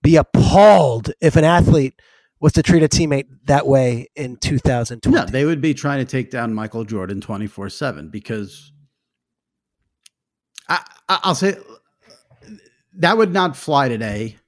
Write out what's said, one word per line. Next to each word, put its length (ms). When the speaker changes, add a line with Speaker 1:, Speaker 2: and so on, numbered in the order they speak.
Speaker 1:
be 140
appalled 1040
if 160
an 80
athlete 500
was 140
to 100
treat 180
a 60
teammate 380
that 240
way 480
in 220
two 200
thousand 460
twenty? 140
Speaker 2:
No, 60
they 200
would 160
be 120
trying 280
to 40
take 280
down 200
Michael 300
Jordan 380
twenty-four 480
seven 400
because 640
I, 120
I, 140
I'll 140
say 200
that 220
would 160
not 240
fly 320
today. 600